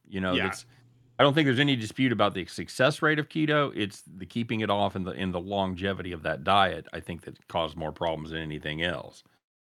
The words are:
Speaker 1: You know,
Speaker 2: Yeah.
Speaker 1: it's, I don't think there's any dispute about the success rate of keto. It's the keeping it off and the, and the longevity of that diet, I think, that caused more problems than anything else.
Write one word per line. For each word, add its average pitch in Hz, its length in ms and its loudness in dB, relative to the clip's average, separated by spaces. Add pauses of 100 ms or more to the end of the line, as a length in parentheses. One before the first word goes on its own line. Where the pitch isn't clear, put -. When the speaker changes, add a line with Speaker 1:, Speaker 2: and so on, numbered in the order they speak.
Speaker 1:
You 95 120 -6
know, 92 140 2
Speaker 2:
Yeah. 95 140 2
Speaker 1:
it's, - 180 -8 (520)
I 131 40 6
don't 139 120 8
think 151 120 4
there's 127 140 4
any 143 160 4
dispute 120 340 0
about 104 240 2
the 90 120 -4
success - 540 0
rate 151 200 2
of 151 80 -6
keto. 147 480 2
It's 101 260 -4
the 90 240 -14
keeping 117 340 -4
it 104 100 0
off 101 260 2
and 92 100 -4
the, 90 60 -4
and 90 200 -4
the 90 80 -2
longevity 95 680 -2
of 80 140 -8
that 76 180 -2
diet, 92 500 4
I 82 60 -10
think, 82 240 -10
that - 240 -16
caused 80 300 -2
more 78 160 -6
problems 78 380 -4
than 80 100 -6
anything 76 420 -6
else. 82 400 -6 (400)